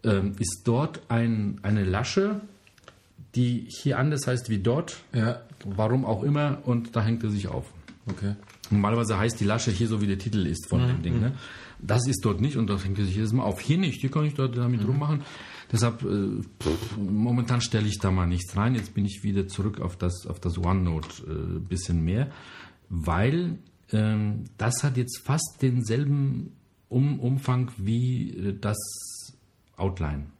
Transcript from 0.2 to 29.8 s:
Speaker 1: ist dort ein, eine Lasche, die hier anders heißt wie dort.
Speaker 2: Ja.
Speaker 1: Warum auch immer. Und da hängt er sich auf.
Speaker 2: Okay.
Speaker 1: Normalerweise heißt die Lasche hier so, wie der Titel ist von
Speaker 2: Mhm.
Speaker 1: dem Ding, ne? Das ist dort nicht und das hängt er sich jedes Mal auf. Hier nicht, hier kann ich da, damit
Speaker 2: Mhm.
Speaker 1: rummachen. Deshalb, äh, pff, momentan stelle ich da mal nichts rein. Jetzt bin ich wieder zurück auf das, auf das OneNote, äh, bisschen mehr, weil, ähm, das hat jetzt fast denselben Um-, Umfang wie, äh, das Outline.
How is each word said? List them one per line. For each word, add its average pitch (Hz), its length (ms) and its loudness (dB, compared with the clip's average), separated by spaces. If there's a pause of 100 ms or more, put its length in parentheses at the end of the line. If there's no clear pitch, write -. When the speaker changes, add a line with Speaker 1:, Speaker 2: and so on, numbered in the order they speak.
Speaker 1:
ist - 260 -4
dort 135 440 0
ein, 113 540 0
eine 101 220 2
Lasche, 160 560 0 (960)
die 123 320 2
hier - 300 -2
anders 139 280 0
heißt 123 240 -2
wie 110 80 2
dort. 120 380 0 (160)
Speaker 2:
Ja. 117 300 0 (220)
Speaker 1:
Warum 110 400 2
auch 104 200 0
immer. 143 400 2
Und 117 320 0
da 113 80 4
hängt 113 180 2
er 110 80 0
sich 101 160 0
auf. 64 200 -4 (400)
Speaker 2:
Okay. 101 280 -2 (360)
Speaker 1:
Normalerweise 104 460 4
heißt 113 220 2
die 107 60 0
Lasche 110 260 2
hier 101 160 2
so, 110 140 0
wie 104 80 2
der 98 100 0
Titel 101 260 0
ist 73 240 -2
von - 140 4
Speaker 2:
Mhm. 123 60 4
Speaker 1:
dem 87 140 0
Ding, 85 180 2
ne? 120 120 2 (460)
Das 120 300 0
ist - 160 0
dort 98 160 2
nicht 139 160 0
und 117 120 2
das 95 160 0
hängt 95 140 -2
er 104 60 2
sich 92 100 0
jedes 107 180 0
Mal 127 120 2
auf. 98 160 -2
Hier 156 180 2
nicht, 180 220 0
hier 135 100 -2
kann 151 140 2
ich 147 100 0
da, 135 140 0
damit 120 320 0
Speaker 2:
Mhm. 104 60 0
Speaker 1:
rummachen. 147 360 0 (480)
Deshalb, 117 320 2
äh, 101 400 0 (180)
pff, 82 380 -2
momentan 117 640 2
stelle 107 260 0
ich 101 140 -2
da 98 100 2
mal 92 160 2
nichts 87 300 -2
rein. 113 180 2
Jetzt 107 200 -4
bin 101 100 0
ich - 180 -6
wieder 98 240 0
zurück 101 340 -4
auf 90 160 -4
das, 90 300 -2
auf - 140 -8
das 85 180 -2
OneNote, 87 500 0 (200)
äh, 80 320 -4
bisschen 87 440 -2
mehr, 110 240 0 (600)
weil, 110 680 0 (340)
ähm, 107 520 2 (140)
das 117 260 0
hat 135 120 2
jetzt 123 280 -2
fast - 380 -2
denselben 131 920 2 (360)
Um-, 135 320 2
Umfang 127 580 2
wie, 120 520 0
äh, 98 300 -4
das 107 160 0 (1000)
Outline. 80 500 -2 (140)